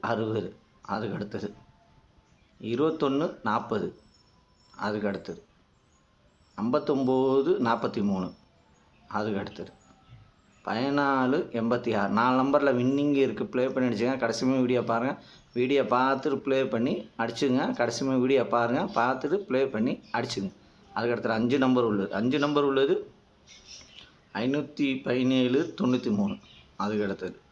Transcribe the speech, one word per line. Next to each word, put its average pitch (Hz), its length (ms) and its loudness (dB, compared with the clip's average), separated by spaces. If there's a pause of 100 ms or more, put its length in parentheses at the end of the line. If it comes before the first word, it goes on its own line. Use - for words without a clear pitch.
அறுபது, 107 380 -2 (460)
அதுக்கு 107 240 -6
அடுத்தது 101 300 -8 (1200)
இருபத்தொன்னு 143 540 0 (220)
நாற்பது, 107 380 -2 (1000)
அதுக்கு 104 260 -4
அடுத்தது 90 280 -10 (1200)
ஐம்பத்தொம்போது 135 880 2 (160)
நாற்பத்தி 117 420 0
மூணு, 92 180 -2 (920)
அதுக்கு 107 260 -2
அடுத்தது 82 280 -12 (920)
பதினாலு 135 720 2 (220)
எண்பத்தி 117 400 0
ஆறு. 101 200 0
நாலு 127 220 4
நம்பர்ல 139 380 4
வின்னிங் 139 360 2 (100)
இருக்கு, 113 280 -4
ப்ளே 127 100 0 (120)
பண்ணி 127 140 2
அடிச்சுங்க. 117 340 0
கடைசி 113 220 -2
வரையும் 131 200 2
வீடியோ 123 240 2
பாருங்க, 117 240 0 (460)
வீடியோ 127 340 2
பார்த்துட்டு 131 540 0
ப்ளே 135 120 2 (140)
பண்ணி 127 220 0 (280)
அடிச்சுங்க. 131 440 0 (120)
கடைசி 120 260 0
வரையும் 131 200 2
வீடியோ 127 180 4 (120)
பாருங்க, 120 280 2 (160)
பார்த்துட்டு 135 400 0 (100)
ப்ளே 131 120 2 (140)
பண்ணி 110 180 0 (240)
அடிச்சுங்க. 110 340 -4 (440)
அதுக்கு 120 200 -2
அடுத்தது 113 220 -2
அஞ்சு 120 300 2
நம்பர் 123 240 4
உள்ளது, 98 200 -2 (100)
அஞ்சு 131 260 0
நம்பர் 143 240 2
உள்ளது 139 260 2 (1500)
ஐநூத்தி 139 460 -2 (180)
பதினேழு 127 540 2 (180)
தொண்ணூத்தி 123 400 0
மூணு, 196 180 0 (460)
அதுக்கு 208 240 0
அடுத்தது 90 300 -6 (140)